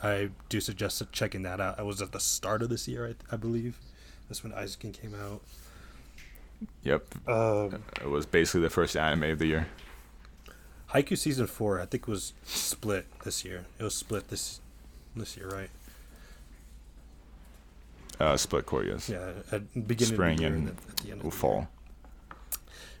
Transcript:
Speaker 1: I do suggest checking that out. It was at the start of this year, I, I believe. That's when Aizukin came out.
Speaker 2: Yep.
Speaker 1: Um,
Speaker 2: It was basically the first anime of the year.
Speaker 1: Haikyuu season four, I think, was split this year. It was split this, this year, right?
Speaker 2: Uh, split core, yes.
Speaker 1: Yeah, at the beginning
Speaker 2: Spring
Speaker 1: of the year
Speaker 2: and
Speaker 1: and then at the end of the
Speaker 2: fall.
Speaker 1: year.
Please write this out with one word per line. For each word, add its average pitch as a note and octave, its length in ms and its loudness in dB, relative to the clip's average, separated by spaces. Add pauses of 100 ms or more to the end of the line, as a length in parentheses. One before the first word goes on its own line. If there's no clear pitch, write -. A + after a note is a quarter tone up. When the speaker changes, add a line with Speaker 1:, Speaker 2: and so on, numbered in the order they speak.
Speaker 1:
I G2+ 280 2 (180)
do G#2+ 120 0
suggest G2+ 420 -2 (100)
checking G2+ 300 0
that F#2 180 -2
out. F#2+ 180 0
It G#2+ 80 -2
was G2+ 160 -2
at F#2+ 100 -4
the - 80 -4
start G#2+ 420 2
of A#2 60 2
this A#2 200 -2
year, A#2+ 180 -4 (240)
I, - 40 -2
I - 20 0
believe. A#2 420 0 (500)
That's - 140 -8
when A2 100 -8
Aizukin G2+ 400 -6
came G#2 220 -10
out. G2+ 280 -8 (1400)
Speaker 2:
Yep. - 440 0
Speaker 1:
Um, G#2 540 4 (180)
Speaker 2:
It C#2 80 -4
was D2 180 2
basically E2+ 360 6
the D#2 80 6
first E2+ 260 4
anime D#2 360 6
of D#2 60 2
the D#2+ 80 4
year. D#2+ 200 4 (1200)
Speaker 1:
Haikyuu C#3+ 280 4
season B2+ 280 4
four, G2+ 340 2
I F#2 60 -4
think, - 200 -2
was G2+ 280 -2 (100)
split - 600 0 (180)
this - 200 -2
year. F2+ 200 -8 (140)
It A2+ 60 -6
was G#2 100 0
split - 340 -4
this, - 320 -6 (560)
this A2 200 -6
year, F#2+ 120 -8
right? G2 220 -6 (2500)
Speaker 2:
Uh, D2+ 160 8
split - 300 2
core, A1 180 2
yes. - 240 -2
Speaker 1:
Yeah, F#2 220 -4 (200)
at G#2 220 -4
the B2 80 -2
beginning A2+ 340 4
Speaker 2:
Spring F2 200 8
Speaker 1:
of - 40 4
the E2 60 4
year D#2 100 4
Speaker 2:
and D#2 140 2
Speaker 1:
and - 0 -
then - 80 -6 (120)
at - 100 -14
the - 120 -4
end - 120 -8
of - 20 -2
the D#2+ 120 0
Speaker 2:
fall. B1 200 6
Speaker 1:
year. - 120 -2 (1300)